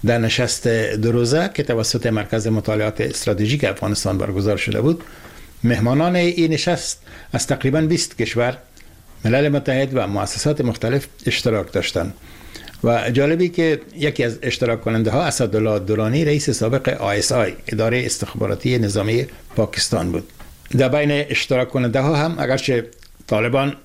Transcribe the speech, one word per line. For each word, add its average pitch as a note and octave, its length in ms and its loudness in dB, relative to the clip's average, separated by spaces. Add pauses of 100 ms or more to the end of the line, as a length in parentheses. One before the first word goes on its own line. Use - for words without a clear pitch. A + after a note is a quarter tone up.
در A#2 120 4
نشست A#2 500 0
دو A2 440 2
روزه C3 420 2
که D3 80 -2
توسط - 440 0
مرکز A2 400 0
مطالعات G#2+ 540 0
استراتژیک G#2+ 640 0
افغانستان G2 540 -2
برگزار G2 380 0
شده G#2 240 -2
بود، E3 240 0 (600)
مهمانان B2 520 2
این F3 360 2
نشست - 460 -2 (340)
از - 140 -2
تقریباً C3+ 340 0
بیست D#3+ 380 0
کشور، A#2+ 380 0 (680)
ملل C3+ 240 4
متحد C3+ 440 0
و A#2+ 140 0
مؤسسات G2+ 540 -2
مختلف A#2+ 460 0 (200)
اشتراک G#2+ 460 0
داشتند. F2+ 420 -2 (720)
و A#2 260 2
جالبی D#3 380 2
که E3 320 2 (160)
یکی D3 280 0
از A2+ 180 -2
اشتراک A#2 380 0
کننده A2 300 0
ها، D3 140 2
اسدالله G#2+ 540 2
درانی، G#2+ 460 0
رئیس D3 260 0
سابق B2+ 380 0
آی G2+ 300 0
اس - 140 0
آی، G2+ 200 2 (140)
ادارهٔ A2+ 400 0
استخباراتی A2+ 720 -2
نظامی A2 480 0 (300)
پاکستان - 560 0
بود. - 180 -6 (480)
در B2+ 100 4
بین D3 220 2
اشتراک C3+ 600 0
کننده B2+ 300 0
ها D3+ 160 2
هم D#3+ 220 0
اگرچه C3 480 0 (400)
طالبان B2 580 0